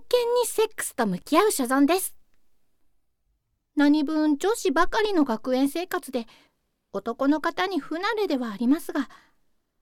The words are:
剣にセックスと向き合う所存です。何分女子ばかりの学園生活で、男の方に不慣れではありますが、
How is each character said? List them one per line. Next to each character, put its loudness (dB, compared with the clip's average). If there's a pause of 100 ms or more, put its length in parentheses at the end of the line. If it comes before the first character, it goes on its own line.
剣 2
に 2
セ -2
ッ -4
ク -10
ス -10
と 0
向 -4
き 0
合 6
う 2
所 -2
存 2
で 2
す。 -10 (1600)
何 4
分 0
女 0
子 -2
ば 4
か 0
り 0
の 4
学 -2
園 2
生 -6
活 -6
で、 -6 (640)
男 -4
の 2
方 -2
に -2
不 -8
慣 -2
れ 0
で 0
は -6
あ -12
り -2
ま 4
す -12
が、 -4 (720)